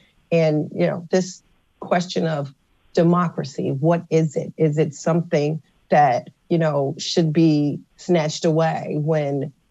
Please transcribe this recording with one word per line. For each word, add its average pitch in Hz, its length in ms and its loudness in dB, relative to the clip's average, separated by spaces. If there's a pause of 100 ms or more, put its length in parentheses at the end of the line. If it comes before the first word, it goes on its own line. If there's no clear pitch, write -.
(300)
And, 156 440 2
you 170 120 0
know, 165 240 -4
this 185 320 -2 (380)
question 175 460 -2
of 143 260 -4 (400)
democracy, 170 800 0
what 160 400 0
is 160 260 0
it? 160 200 -6
Is 151 220 2
it 151 160 0
something 160 680 -2 (280)
that, 143 380 4 (220)
you 175 80 2
know, 143 400 0
should 160 340 0
be 151 480 2 (160)
snatched 156 480 -2
away 160 540 0
when 147 540 -2 (180)